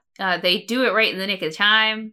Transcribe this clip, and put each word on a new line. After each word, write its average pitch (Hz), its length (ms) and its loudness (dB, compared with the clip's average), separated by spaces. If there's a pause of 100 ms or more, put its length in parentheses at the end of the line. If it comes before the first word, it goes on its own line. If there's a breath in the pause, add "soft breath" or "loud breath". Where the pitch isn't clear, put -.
(180)
Uh, 185 200 0
they 180 240 2
do 247 220 0
it 208 80 2
right 214 200 2
in 185 60 -8
the 190 80 -6
nick 196 160 -4
of 156 140 -6
time, 220 560 2